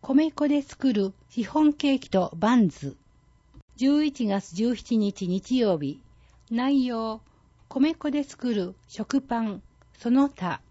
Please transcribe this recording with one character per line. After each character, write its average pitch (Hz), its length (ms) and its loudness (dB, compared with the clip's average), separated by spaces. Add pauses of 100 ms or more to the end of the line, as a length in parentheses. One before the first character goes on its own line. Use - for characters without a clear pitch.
米 294 300 2
粉 294 160 -2
で 285 160 2
作 - 280 -2
る 202 220 0 (160)
シ 240 140 -4
フ - 160 -2
ォ - 60 4
ン 294 80 6
ケ 285 200 0
ー 262 60 0
キ - 100 -14
と 185 260 2
バ 214 200 2
ン 208 140 6
ズ。 - 280 -10 (800)
十 285 260 2
一 269 220 -2
月 196 300 -4
十 226 200 0
七 226 220 -2
日 202 300 -2
日 190 300 -2
曜 208 200 2
日。 147 240 -6 (480)
内 254 360 0
容、 226 360 -6 (480)
米 294 240 0
粉 302 160 -6
で 285 140 -2
作 247 300 -6
る 185 220 -4 (120)
食 269 340 -4
パ 233 200 -4
ン、 202 200 -6 (380)
そ 240 100 -6
の 277 200 4
他。 - 420 -8